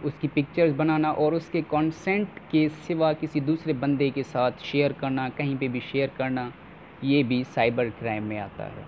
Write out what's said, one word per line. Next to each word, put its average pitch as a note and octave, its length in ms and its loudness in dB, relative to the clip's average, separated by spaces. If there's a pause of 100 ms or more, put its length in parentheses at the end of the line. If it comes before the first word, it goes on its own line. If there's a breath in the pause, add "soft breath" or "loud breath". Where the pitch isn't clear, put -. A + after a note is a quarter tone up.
उसकी D3 220 -4
पिक्चर्स D#3 460 2
बनाना D#3 380 2
और D3+ 220 2
उसके E3 280 -2
कंसेंट D#3+ 680 0 (240)
के D#3 180 4
सिवा D#3+ 440 0
किसी D3+ 280 -4
दूसरे D#3 320 0
बंदे C#3 360 2
के C3+ 140 -4
साथ B2+ 280 2
शेयर C#3+ 420 0
करना, C3 360 -2
कहीं C#3 280 -2
पे C3 100 -2
भी B2 120 -2
शेयर C3+ 380 -2
करना, B2+ 360 -2 (500)
ये C#3 200 4
भी B2 200 2
साइबर A#2+ 460 2
क्राइम G#2+ 340 -4
में G#2+ 160 -4
आता G2+ 240 -10
है। G#2 240 -12